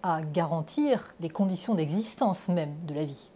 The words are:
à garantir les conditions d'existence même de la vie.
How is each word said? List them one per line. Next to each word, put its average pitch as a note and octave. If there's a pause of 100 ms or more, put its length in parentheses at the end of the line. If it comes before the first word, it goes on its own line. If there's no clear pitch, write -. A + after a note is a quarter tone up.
à D#3+
garantir E3
les E3
conditions G3
d'existence F#3
même D#3 (120)
de D3
la D3+
vie. C#3